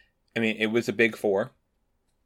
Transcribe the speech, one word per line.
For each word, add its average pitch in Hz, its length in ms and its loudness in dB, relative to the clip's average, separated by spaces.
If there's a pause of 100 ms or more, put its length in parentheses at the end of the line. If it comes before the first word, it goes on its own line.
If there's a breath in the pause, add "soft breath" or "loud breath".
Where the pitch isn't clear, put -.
(360 soft breath)
I 117 40 0
mean, 110 180 0
it 110 100 0
was 117 200 0
a 120 40 -2
big 110 240 2
four. 107 340 -2 (760)